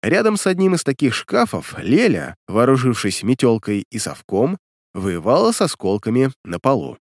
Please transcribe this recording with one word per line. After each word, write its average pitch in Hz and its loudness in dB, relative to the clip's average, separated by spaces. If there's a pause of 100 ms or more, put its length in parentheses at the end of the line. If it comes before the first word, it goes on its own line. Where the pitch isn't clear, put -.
Рядом 208 2
с - -2
одним 190 2
из 165 -2
таких 135 0
шкафов - -2
Леля, 135 0 (120)
вооружившись 123 0
метелкой 110 0
и 113 -10
совком, 113 -4 (360)
воевала 98 0
с - -4
осколками 120 0 (120)
на 87 -8
полу. 85 -2